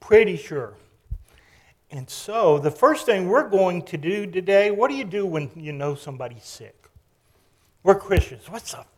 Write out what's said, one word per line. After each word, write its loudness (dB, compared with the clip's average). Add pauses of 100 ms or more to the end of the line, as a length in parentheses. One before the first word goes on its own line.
Pretty 4
sure. -10 (1160)
And -12
so, 0
the 0
first 2
thing 2
we're 2
going 2
to -10
do -4
today, 2
what 2
do -4
you -8
do -4
when -4
you -12
know -6
somebody's -14
sick? -20 (1040)
We're 6
Christians. -2
What's -14
the -16 (140)